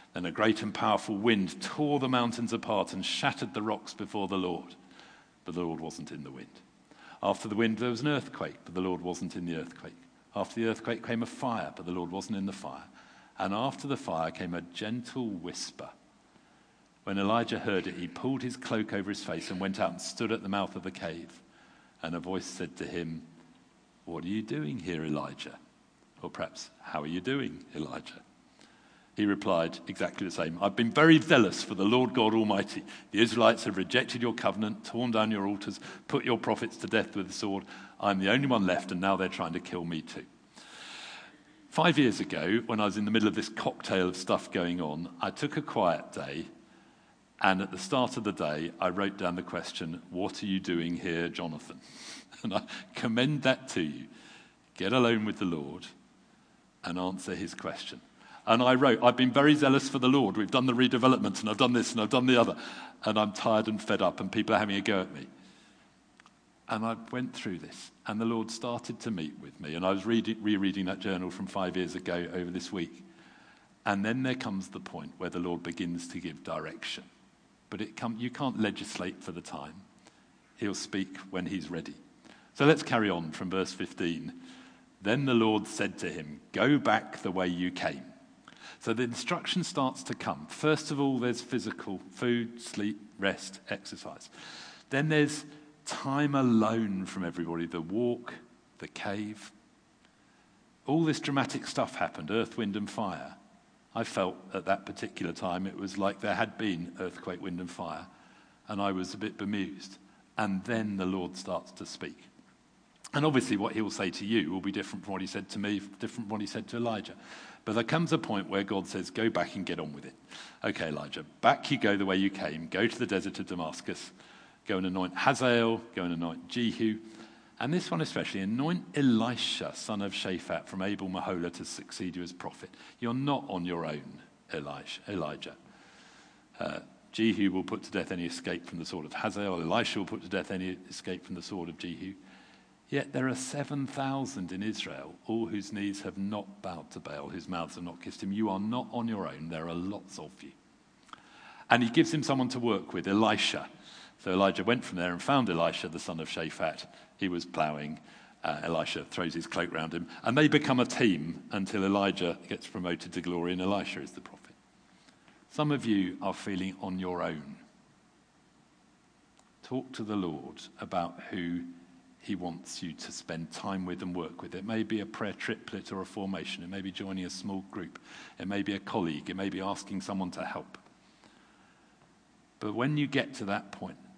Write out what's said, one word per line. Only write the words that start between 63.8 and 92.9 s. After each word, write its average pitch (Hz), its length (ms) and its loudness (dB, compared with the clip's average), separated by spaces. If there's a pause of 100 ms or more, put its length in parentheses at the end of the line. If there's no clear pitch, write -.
fed 101 200 2
up, 87 200 4
and 95 120 -4
people 110 220 4
are 95 40 8
having 101 180 2
a 98 40 0
go 98 220 2
at 85 100 -6
me." - 140 -12 (1400)
And 110 200 -2
I 113 100 0 (140)
went 127 240 -4
through 92 240 -6
this, - 320 -14 (160)
and 107 120 -2
the 113 60 2
Lord 113 260 0
started 120 500 -6
to 117 100 -4
meet 80 280 -4
with - 220 -16
me. 73 140 -6
And 85 100 0
I 95 60 6
was 98 160 0
reading, 110 340 2
rereading 98 460 2
that 92 140 -2
journal 90 300 -2
from - 160 -6
five 90 300 -2
years 90 180 0
ago 87 380 -2
over 87 180 -2
this 87 220 -6
week. 87 320 -4 (800)
And 101 200 2
then 120 180 2
there 127 140 2
comes 98 320 -4
the - 120 -12
point 78 380 -10
where 90 120 -4
the 90 100 -2
Lord 87 220 -2
begins 87 460 -4
to - 120 -10
give 82 220 -8
direction. 78 600 -8 (640)
But 101 140 -6
it - 140 -8
come, 117 220 -4
you 123 120 -2
can't 123 280 -2
legislate 98 640 -2
for 90 100 -8
the 85 100 -10
time. 78 320 -12 (840)
He'll 101 180 -2
speak 95 440 -4 (120)
when 92 160 -2
he's 85 240 -4
ready. 90 240 -6 (600)
So 143 120 6
let's 151 160 10
carry 110 280 4
on 82 220 0
from 92 180 -4
verse 95 220 2
fifteen. 85 600 -2 (720)
Then 120 220 2
the 131 100 4
Lord 110 320 6
said - 320 -2
to 90 120 -4
him, 76 300 -8 (120)
"Go 131 260 6
back 110 440 2
the 98 80 -2
way 92 180 2
you 90 220 0
came." 71 340 -4 (760)
So 117 120 0
the 117 100 0
instruction 160 640 0
starts 131 400 0
to 139 100 -6
come. 76 320 -4
First 151 440 2
of 139 100 0
all, 135 180 4
there's 120 220 0
physical 101 600 -4 (120)
food, 120 480 0
sleep, 107 400 -4 (180)